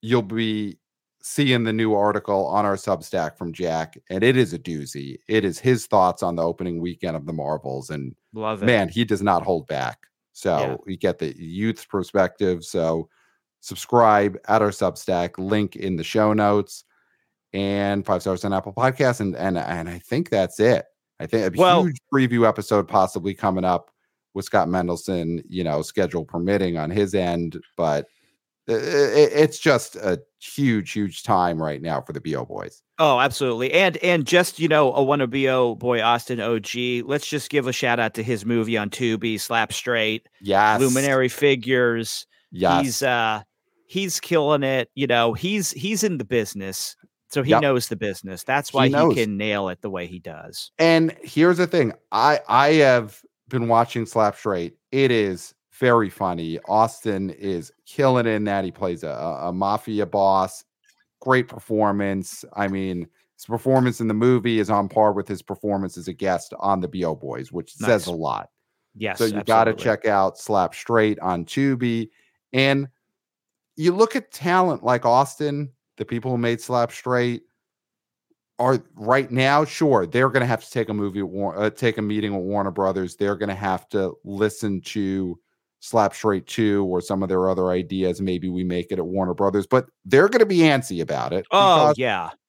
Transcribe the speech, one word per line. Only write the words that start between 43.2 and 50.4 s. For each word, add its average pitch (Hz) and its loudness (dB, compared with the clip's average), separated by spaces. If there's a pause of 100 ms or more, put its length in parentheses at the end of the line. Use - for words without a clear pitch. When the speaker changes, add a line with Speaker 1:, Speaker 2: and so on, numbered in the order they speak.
Speaker 2:
he's 185 -4
killing 147 2
it. 131 -2
You 135 -2
know, 117 2
he's, 185 -4
he's 196 -4
in 185 0
the 120 -6
business, 101 -6 (340)
so 143 -2
he 107 2
Speaker 1:
Yep. 113 6
Speaker 2:
knows 127 2
the 113 -6
business. 95 -10
That's 135 -2
Speaker 1:
He 139 -2
Speaker 2:
why 131 4
he 139 2
Speaker 1:
knows. 147 4
Speaker 2:
can 107 -2
nail 101 -2
it 90 -10
the 104 -8
way 90 -8
he 90 -14
does. 85 -16